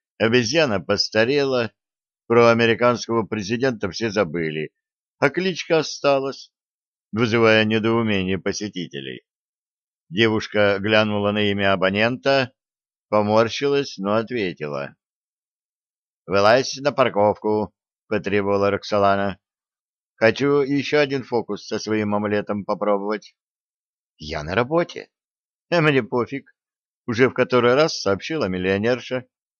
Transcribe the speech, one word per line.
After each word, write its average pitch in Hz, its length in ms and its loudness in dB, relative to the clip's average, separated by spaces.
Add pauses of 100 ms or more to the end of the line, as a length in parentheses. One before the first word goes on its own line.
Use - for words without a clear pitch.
(160)
обезьяна 113 640 2
постарела, 120 960 0 (520)
про 117 220 6
американского 117 760 2
президента 110 640 -4
все 107 200 -4
забыли, 80 640 -4 (460)
а 143 100 2
кличка 170 520 -2
осталась, 139 680 -2 (640)
вызывая 110 540 4
недоумение 107 720 0
посетителей. 76 880 -8 (840)
Девушка 104 720 2
глянула 104 520 2
на 104 180 0
имя 98 240 2
абонента, 120 800 0 (560)
поморщилась, 113 880 0
но 98 160 -2
ответила. 87 840 -4 (1300)
«Вылазь 101 520 2
на 139 120 -2
парковку», 107 840 0 (360)
потребовала 101 640 0
Роксолана. 98 680 0 (800)
«Хочу 139 460 2
еще 139 360 -2
один 139 240 0
фокус 104 440 -6
со 110 120 -6
своим 107 380 -2
амулетом 104 480 -2
попробовать». 104 720 -4 (800)
«Я 76 240 -10
на 82 140 -6
работе». 135 520 -4 (600)
«А 175 100 2
мне 139 220 2
пофиг», 123 500 -6 (540)
уже 120 220 2
в - 40 -2
который 123 420 2
раз 156 260 0
сообщила 107 460 -4
миллионерша. 104 840 -2 (320)